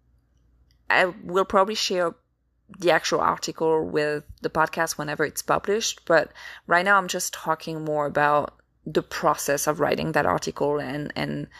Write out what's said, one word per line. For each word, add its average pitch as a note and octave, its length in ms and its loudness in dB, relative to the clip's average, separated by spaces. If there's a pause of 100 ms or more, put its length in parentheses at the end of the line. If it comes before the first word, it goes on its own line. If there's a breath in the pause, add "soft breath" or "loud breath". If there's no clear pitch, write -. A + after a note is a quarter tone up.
(880)
I C#3+ 160 6
will F3+ 400 0
probably G3+ 300 2
share F3+ 400 -2 (640)
the E3+ 120 2
actual E3 280 2
article D#3+ 680 0
with D3+ 380 -2 (180)
the D#3+ 80 -4
podcast D#3+ 480 0
whenever D3+ 280 -4
it's - 160 -8
published. - 640 -2
But D#3+ 260 2 (340 loud breath)
right F3 200 2
now G3+ 120 6
I'm F#3 100 0
just F3+ 260 -4
talking D#3+ 500 -4
more D3+ 220 0
about D3 500 2 (300)
the D#3 180 0
process - 640 0
of D#3 120 -2
writing C#3+ 340 0
that D3+ 120 2
article D3 540 0
and, C#3+ 360 -8
and D3 320 -6 (120)